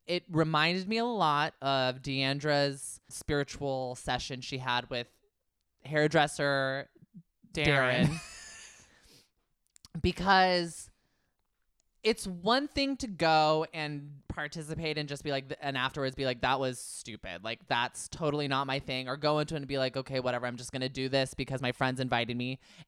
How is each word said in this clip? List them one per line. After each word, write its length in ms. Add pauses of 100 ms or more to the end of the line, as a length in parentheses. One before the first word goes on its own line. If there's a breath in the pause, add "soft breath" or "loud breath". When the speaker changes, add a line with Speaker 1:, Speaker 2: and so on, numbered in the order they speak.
Speaker 1:
It 240
reminded 580
me 80
a 80
lot 560
of 400
Deandra's 1000 (100)
spiritual 880
session 440
she 180
had 300
with 200 (760)
hairdresser 1040 (640)
Speaker 2:
Darren. 540
Speaker 1:
Darren. 180
<laughs> 60 (1700 loud breath)
Because 920 (1120)
it's 240
one 420
thing 300
to 80
go 680
and 380 (180)
participate 680
and 100
just 160
be 60
like, 180
th-, 140
and 140
afterwards 380
be 120
like, 160
"That 180
was 180
stupid. 640
Like, 240
that's 420
totally 380
not 200
my 120
thing." 300
Or 80
go 220
into 160
it 40
and 80
be 120
like, 180
"Okay, 240
whatever. 260
I'm 120
just 120
gonna 200
do 180
this 240
because 300
my 100
friends 260
invited 380
me." 220 (300 soft breath)